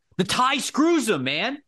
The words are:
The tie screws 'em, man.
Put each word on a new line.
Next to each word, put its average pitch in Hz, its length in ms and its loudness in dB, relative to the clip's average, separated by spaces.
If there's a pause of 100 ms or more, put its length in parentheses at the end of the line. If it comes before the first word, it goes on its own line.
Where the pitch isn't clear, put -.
(180)
The 185 60 2
tie 262 340 0
screws 285 520 0
'em, 147 140 0
man. 165 440 -4